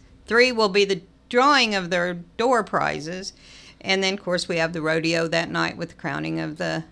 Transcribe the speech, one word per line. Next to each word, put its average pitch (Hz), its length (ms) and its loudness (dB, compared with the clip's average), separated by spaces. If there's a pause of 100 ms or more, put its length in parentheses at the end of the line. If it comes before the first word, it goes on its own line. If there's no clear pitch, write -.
(260)
Three 247 260 4
will 220 180 2
be 196 160 4
the 180 180 0 (260)
drawing 247 460 4
of 180 160 -4
their 175 240 0
door 220 480 0
prizes. 160 680 -4 (480)
And 190 220 0
then, 190 120 0
of 202 80 -10
course, 180 240 -2
we 170 100 -2
have 165 160 0
the 165 80 -6
rodeo 165 460 0
that 165 240 -2
night 165 260 -2
with 170 120 -8
the - 60 -20
crowning 160 440 -6
of 156 180 -8
the 160 340 -4